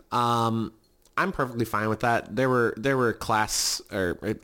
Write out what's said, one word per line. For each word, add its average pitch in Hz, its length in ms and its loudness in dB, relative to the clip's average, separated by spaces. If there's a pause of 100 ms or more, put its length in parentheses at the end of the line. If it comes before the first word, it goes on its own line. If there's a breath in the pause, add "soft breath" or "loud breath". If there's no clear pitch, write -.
(120)
Um, 117 600 2 (460)
I'm 180 140 0
perfectly 120 320 -2
fine 107 240 0
with 107 120 -2
that. 117 360 0
There 131 140 2
were, 120 260 2
there 135 220 0
were 117 160 2
class - 640 -2 (100)
or, 92 320 -2
uh, 107 220 -2